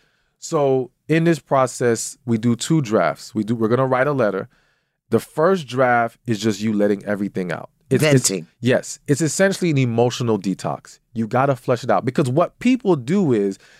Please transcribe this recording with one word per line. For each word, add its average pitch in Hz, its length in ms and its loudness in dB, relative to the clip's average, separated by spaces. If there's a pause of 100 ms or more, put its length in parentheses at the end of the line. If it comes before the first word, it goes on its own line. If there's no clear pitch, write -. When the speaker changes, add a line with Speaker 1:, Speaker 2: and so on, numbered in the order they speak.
(380)
Speaker 1:
So 135 520 0 (180)
in 165 160 2
this 165 140 2
process, 127 880 -2
we 113 140 0
do 117 180 2
two 160 240 0
drafts. 101 540 -2
We 104 100 -2
do, 113 100 -2
we're 110 140 -2
gonna 127 180 0
write 131 200 0
a 147 60 -2
letter. 107 360 -2 (600)
The 113 120 0
first 165 460 -2
draft 120 600 0
is 113 120 -2
just 104 220 -2
you 110 120 -2
letting 104 320 0
everything 95 460 -4
out. 78 200 -10 (180)
It's, 131 160 2
it's 139 240 4
Speaker 2:
Venting. 90 180 -4 (140)
Speaker 1:
yes. 117 480 -2
It's 147 120 0
essentially 185 500 0
an 143 80 0
emotional 120 600 0
detox. 87 600 -6 (140)
You 113 120 -2
gotta 131 300 0
flush 123 260 -2
it 120 80 -4
out. 92 140 2
Because 131 240 0
what 151 320 0
people 240 340 2
do 147 380 0
is 101 260 2 (220)